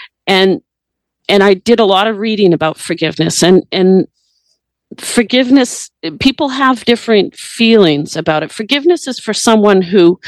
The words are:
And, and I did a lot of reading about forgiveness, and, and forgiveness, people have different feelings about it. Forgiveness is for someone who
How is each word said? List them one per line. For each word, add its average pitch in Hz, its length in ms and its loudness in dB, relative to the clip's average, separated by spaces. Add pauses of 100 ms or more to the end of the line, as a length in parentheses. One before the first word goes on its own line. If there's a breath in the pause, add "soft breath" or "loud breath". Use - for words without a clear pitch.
(260 loud breath)
And, 190 340 2 (680)
and 202 140 2
I 202 120 4
did 220 260 0
a 226 40 2
lot 196 220 0
of 220 120 -6
reading 208 340 0
about 156 260 -2
forgiveness, 160 640 -4
and, 180 300 4
and 185 340 2 (920)
forgiveness, 247 920 -2 (280)
people 269 300 -2
have 262 360 -2
different 226 520 0
feelings 185 800 0
about 156 260 -2
it. 151 80 -10
Forgiveness 285 560 -2
is 254 120 -8
for - 140 -6
someone 208 500 2
who 175 460 2